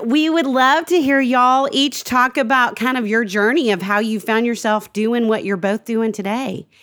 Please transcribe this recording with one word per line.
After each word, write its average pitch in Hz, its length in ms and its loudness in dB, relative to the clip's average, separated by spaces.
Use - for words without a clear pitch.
we 302 240 2
would 320 180 0
love 269 400 2
to 349 140 2
hear 277 180 2
y'all 254 540 2
each 269 320 -2
talk 254 320 0
about 254 400 0
kind 254 220 -2
of 226 80 -4
your 226 180 0
journey 214 460 0
of 190 100 0
how 202 200 0
you 220 200 -2
found 226 240 0
yourself 220 480 -2
doing 226 360 0
what 214 180 0
you're 196 100 -2
both 202 300 -2
doing 226 260 -2
today 202 560 -6